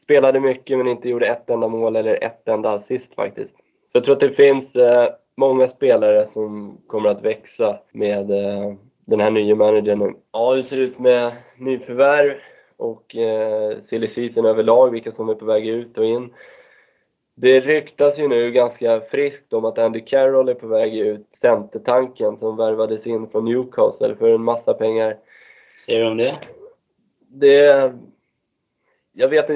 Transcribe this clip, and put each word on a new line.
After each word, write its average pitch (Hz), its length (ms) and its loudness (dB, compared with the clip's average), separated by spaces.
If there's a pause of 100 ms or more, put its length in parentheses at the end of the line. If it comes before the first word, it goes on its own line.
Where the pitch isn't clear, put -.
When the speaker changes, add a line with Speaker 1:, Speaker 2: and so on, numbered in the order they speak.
Speaker 1:
spelade 135 380 2
mycket 131 380 -2
men 127 100 -2
inte 120 200 -6
gjorde 120 180 -2
ett 120 240 -4
enda 113 180 -2
mål 113 280 -4
eller 110 280 -2
ett 117 240 -10
enda 110 220 -2
assist - 440 -8
faktiskt. 101 400 -10 (380)
Så - 40 2
jag 120 80 0
tror 139 100 4
att 135 60 0
det 139 100 2
finns, 135 460 2
eh, 120 320 4 (280)
många 131 320 2
spelare 107 600 2
som 104 580 -10
kommer 107 220 -2
att 98 140 -2
växa 110 560 -4 (140)
med, 104 380 -4
eh, 101 440 -4 (300)
den 104 160 0
här 107 100 2
nya 107 240 2
managern 104 440 2
nu. 101 160 -4 (180)
Ja, 120 220 0
hur 131 80 -2
ser 131 140 -12
det 131 60 -2
ut 127 160 -4
med 123 340 2 (240)
nyförvärv 135 800 0 (460)
och, 117 360 -12
eh, 110 640 -4
silly 113 240 -6
season 117 400 -4
överlag, 113 440 4
vilka 113 220 -8
som 113 160 -8
är 107 60 -2
på 107 100 -14
väg 110 240 -2
ut 117 300 -8
och 110 60 0
in? 120 300 -4 (1000)
Det 127 260 4
ryktas 143 580 0
ju 147 100 -2
nu 120 220 0
ganska 117 500 0
friskt 143 520 -6
om 113 120 -2
att 113 140 -4
Andy 113 220 -2
Carroll 135 480 2
är 123 60 0
på 117 120 -16
väg 110 300 -2
ut, 104 300 -4 (140)
centertanken 117 960 -2
som 110 180 -6
värvades 110 500 -2
in 113 220 -6
från 110 160 -4
Newcastle 120 720 -2
för 113 140 2
en 113 120 2
massa 117 320 -2
pengar. 110 420 -2 (680)
Speaker 2:
Säger 113 180 0
du 113 60 -2
om 110 60 -6
det? 123 220 -4 (880)
Speaker 1:
Det... 139 640 4 (1200)
Jag 127 160 0
vet 151 220 0
inte, 147 60 -2